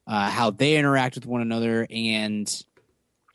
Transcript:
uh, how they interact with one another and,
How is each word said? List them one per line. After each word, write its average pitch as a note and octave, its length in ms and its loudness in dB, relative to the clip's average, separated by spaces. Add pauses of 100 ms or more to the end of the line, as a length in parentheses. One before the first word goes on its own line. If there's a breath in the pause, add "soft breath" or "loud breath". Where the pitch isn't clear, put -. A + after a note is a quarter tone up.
uh, G#2 220 0
how A2+ 220 2
they C3+ 260 2
interact C#3 380 2
with B2 120 -10
one A#2+ 140 -2
another A2+ 480 0
and, G#2+ 760 -2 (720)